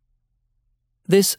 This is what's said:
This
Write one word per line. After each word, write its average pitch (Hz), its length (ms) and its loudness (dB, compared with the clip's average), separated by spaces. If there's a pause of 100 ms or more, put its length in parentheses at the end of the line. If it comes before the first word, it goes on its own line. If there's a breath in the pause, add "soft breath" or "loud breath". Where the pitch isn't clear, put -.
(1040)
This 190 340 0